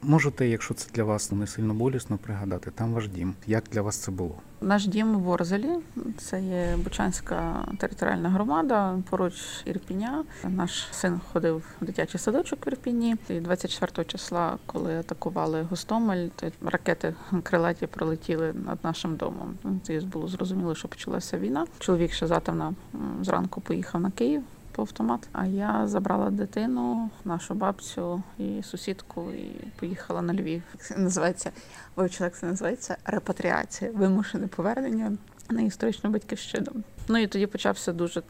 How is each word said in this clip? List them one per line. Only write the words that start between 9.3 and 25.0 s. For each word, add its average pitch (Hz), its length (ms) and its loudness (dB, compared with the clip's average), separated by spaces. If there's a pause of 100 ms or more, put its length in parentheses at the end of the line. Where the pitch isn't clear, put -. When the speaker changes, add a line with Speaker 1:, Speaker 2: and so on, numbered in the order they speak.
Speaker 2:
Ірпіня. 220 600 -2 (200)
Наш 185 480 0
син 180 280 2 (120)
ходив 160 320 2 (160)
в - 40 -2
дитячий 175 360 -2
садочок 277 460 2
в - 20 0
Ірпіні. 233 480 2 (120)
І 175 120 0
двадцять 180 300 0
четвертого - 340 0
числа, 175 640 0
коли 165 320 0
атакували 160 640 0
Гостомель, 180 720 0
то 165 140 -4 (120)
ракети 165 520 2 (280)
крилаті 170 440 2
пролетіли 160 680 0 (120)
над - 160 -4
нашим 165 340 0
домом. - 380 -4 (320)
Тоді 160 200 -2
було 165 220 -4
зрозуміло, 185 460 0
що - 140 -8
почалася - 500 -4
війна. 262 280 0 (120)
Чоловік 170 340 4
ще - 140 0
затемна, 165 480 2 (200)
м, - 300 -4
зранку 185 360 0
поїхав 170 400 -2
на 190 100 2
Київ 269 320 2 (300)
по 220 100 -2
автомат, - 500 -2